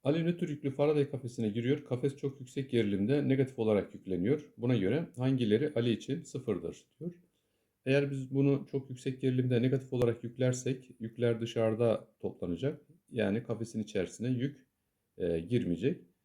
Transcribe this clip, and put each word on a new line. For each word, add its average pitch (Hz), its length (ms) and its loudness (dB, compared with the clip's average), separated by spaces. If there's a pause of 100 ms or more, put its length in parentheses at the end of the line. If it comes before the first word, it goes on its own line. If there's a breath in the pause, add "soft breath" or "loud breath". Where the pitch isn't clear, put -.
Ali 165 180 2
nötr 170 240 0
yüklü 143 220 -4
Faraday 143 400 2
kafesine 120 380 -4
giriyor. 120 360 0
Kafes 139 320 -2
çok - 240 -6
yüksek 131 300 -8
gerilimde 117 580 2
negatif 131 300 2
olarak 107 360 2
yükleniyor. 95 640 -2
Buna 120 200 0
göre 113 400 0
hangileri 127 580 2
Ali 117 180 2
için 139 300 -4
sıfırdır 90 640 -6 (140)
diyor. 170 100 -8 (760)
Eğer 139 240 2
biz 131 240 -6
bunu 139 360 4
çok 135 200 -4
yüksek 127 300 -6
gerilimde 127 420 2
negatif 131 300 0
olarak 120 320 2
yüklersek 127 680 -2 (100)
yükler 117 400 0
dışarıda 113 680 0 (120)
toplanacak. 95 600 -4 (300)
Yani 110 320 0
kafesin 110 400 -6
içerisine 104 480 -4
yük, 127 360 -4 (520)
e, 85 220 0
girmeyecek. 104 640 0 (200)